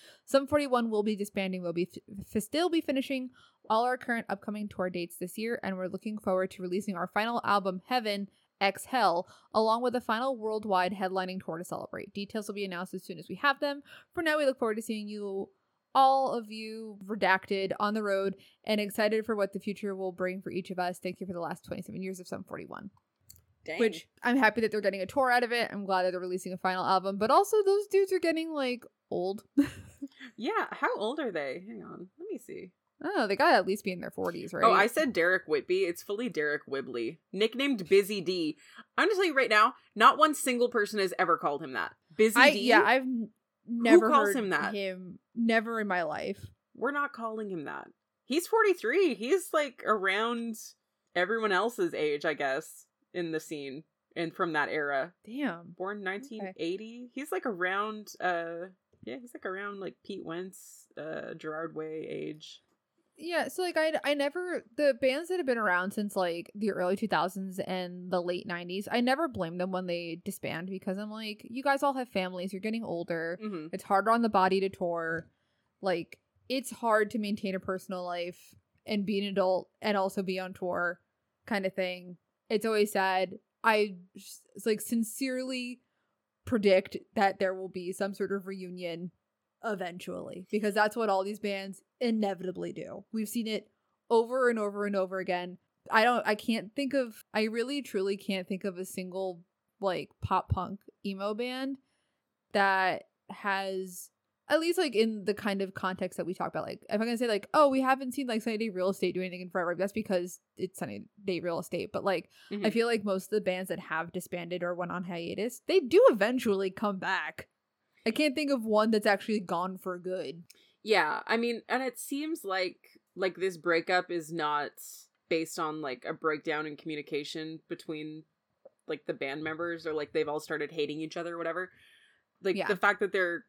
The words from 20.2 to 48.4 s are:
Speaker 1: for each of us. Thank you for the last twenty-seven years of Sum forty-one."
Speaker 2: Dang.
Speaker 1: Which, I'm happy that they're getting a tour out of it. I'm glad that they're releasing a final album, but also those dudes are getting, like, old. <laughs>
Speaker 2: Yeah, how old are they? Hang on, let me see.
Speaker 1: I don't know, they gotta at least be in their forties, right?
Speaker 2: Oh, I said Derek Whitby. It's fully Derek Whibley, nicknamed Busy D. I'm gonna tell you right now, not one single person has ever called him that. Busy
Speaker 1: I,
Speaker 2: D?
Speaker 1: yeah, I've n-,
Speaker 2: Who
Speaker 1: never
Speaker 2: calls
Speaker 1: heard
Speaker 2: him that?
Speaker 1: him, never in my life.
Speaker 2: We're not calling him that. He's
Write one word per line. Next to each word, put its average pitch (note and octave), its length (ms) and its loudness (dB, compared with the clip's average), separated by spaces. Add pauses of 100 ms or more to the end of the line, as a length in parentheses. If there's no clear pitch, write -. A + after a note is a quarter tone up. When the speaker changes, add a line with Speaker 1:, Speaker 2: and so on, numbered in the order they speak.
Speaker 1:
for - 100 -8
each E3+ 180 -6
of F3+ 80 -6
us. F3+ 220 -2
Thank F3+ 200 -6
you F#3 60 -6
for F#3+ 60 -8
the F3 80 -6
last E3+ 240 -6
twenty-seven - 380 -8
years F#3 180 -6
of F3+ 80 -16
Sum - 160 -10
forty-one." - 460 -12 (720)
Speaker 2:
Dang. D#3+ 160 -6
Speaker 1:
Which, G3+ 260 0 (160)
I'm B3 140 2
happy A3 240 4
that A3 100 2
they're G#3+ 100 -2
getting G3 220 0
a F3+ 40 -4
tour C4 260 2
out A#3+ 100 4
of A#3 80 -2
it. A#3 220 0
I'm G3+ 140 -6
glad F#3 180 2
that F#3 80 2
they're F3+ 80 -4
releasing F#3 320 -6
a F#3 60 -8
final F#3 260 -2
album, F#3+ 340 2
but A3+ 140 4
also G4+ 320 6
those G4+ 240 2
dudes G4 240 4
are F#4 80 0
getting, D#4+ 320 0
like, B3+ 320 -2 (260)
old. F#3 320 -4 (140)
<laughs> C#4 100 6 (720)
Speaker 2:
Yeah, F4+ 340 -2
how A4+ 280 -2
old A#3 200 -2
are B3+ 140 -2
they? D3 340 -4
Hang A3 160 -14
on, - 260 -14 (100)
let F#4 120 -12
me D#4+ 80 -8
see. - 320 -14 (320)
Speaker 1:
I - 60 -6
don't G4+ 80 -2
know, B3 100 4
they G3 100 2
gotta D4 200 6
at F#3+ 100 4
least F#3+ 180 -2
be F#3+ 80 -2
in F3 80 -6
their - 100 -8
forties, F3 420 -4
right? F3 120 2
Speaker 2:
Oh, A3+ 80 8
I G3 140 6
said C#4 260 2
Derek F3+ 340 4
Whitby. D#3 340 2
It's F3 220 -2
fully A3 260 -4
Derek D3+ 380 -2
Whibley, C3 540 -6 (120)
nicknamed A3+ 560 0
Busy G3 320 6
D. E3 360 -2 (400)
I'm D4+ 120 6
gonna G#4+ 80 4
tell F#4+ 100 4
you D4+ 80 2
right B3+ 160 4
now, A3 240 6 (200)
not B3 240 8
one D4+ 160 6
single B3 340 2
person G#3 300 0
has F#3 200 0
ever E3+ 200 4
called D3 240 -2
him C3+ 120 -8
that. F#2 200 -4 (200)
Busy A3 220 6
Speaker 1:
I, C4+ 140 12
Speaker 2:
D? C#4+ 100 0
Speaker 1:
yeah, A#3 240 8
I've B3+ 180 6
n-, A#3+ 280 -2 (360)
Speaker 2:
Who A#3 160 -2
Speaker 1:
never A#3 280 10
Speaker 2:
calls C#4 180 6
Speaker 1:
heard G3+ 80 0
Speaker 2:
him G#3 140 0
that? D#3 240 0
Speaker 1:
him, F#3 440 -6 (160)
never A3+ 460 2
in G#3 80 -2
my F3+ 140 2
life. D3+ 440 -4 (280)
Speaker 2:
We're B3+ 180 -2
not C#4+ 200 -2
calling A3 380 -6
him E3 140 -6
that. C#2+ 240 -10 (360)
He's D#4+ 220 -2